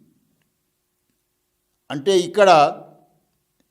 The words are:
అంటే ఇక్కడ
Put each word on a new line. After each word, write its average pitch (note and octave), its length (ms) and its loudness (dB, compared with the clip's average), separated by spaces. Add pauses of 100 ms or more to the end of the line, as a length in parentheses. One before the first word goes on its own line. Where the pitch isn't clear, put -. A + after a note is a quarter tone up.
(1900)
అంటే D3+ 280 -4
ఇక్కడ E3+ 600 2 (920)